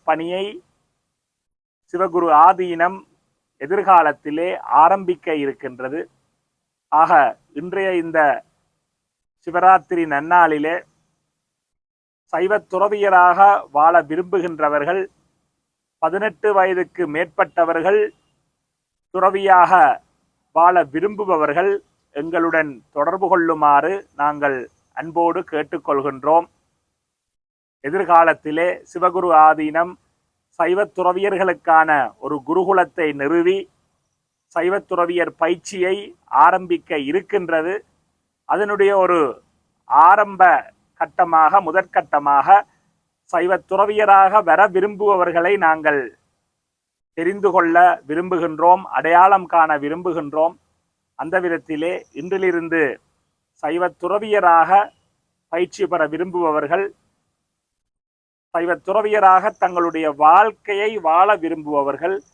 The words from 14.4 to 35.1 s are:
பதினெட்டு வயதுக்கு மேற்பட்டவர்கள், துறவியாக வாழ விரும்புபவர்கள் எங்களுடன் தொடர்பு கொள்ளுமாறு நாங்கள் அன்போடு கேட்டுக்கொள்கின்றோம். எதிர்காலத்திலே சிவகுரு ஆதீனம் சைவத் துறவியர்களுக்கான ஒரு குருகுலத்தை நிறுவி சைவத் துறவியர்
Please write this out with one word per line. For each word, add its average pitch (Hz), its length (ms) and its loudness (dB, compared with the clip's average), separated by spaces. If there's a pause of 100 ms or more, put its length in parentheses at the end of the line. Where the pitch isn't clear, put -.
பதினெட்டு 196 540 -2
வயதுக்கு 185 540 -2
மேற்பட்டவர்கள், 170 1000 -2 (1080)
துறவியாக 185 840 4 (520)
வாழ 170 320 4
விரும்புபவர்கள் 180 1000 -2 (280)
எங்களுடன் 160 720 -4 (100)
தொடர்பு 180 360 -4
கொள்ளுமாறு 165 800 0 (100)
நாங்கள் 143 540 -4 (220)
அன்போடு 165 480 -4
கேட்டுக்கொள்கின்றோம். 151 1080 -4 (1400)
எதிர்காலத்திலே 165 1000 0 (100)
சிவகுரு 180 380 -2
ஆதீனம் 156 600 2 (640)
சைவத் 185 400 -2
துறவியர்களுக்கான 180 920 0 (280)
ஒரு 139 280 -8
குருகுலத்தை 175 640 -2
நிறுவி 170 560 -2 (840)
சைவத் 185 320 -4
துறவியர் 175 500 -4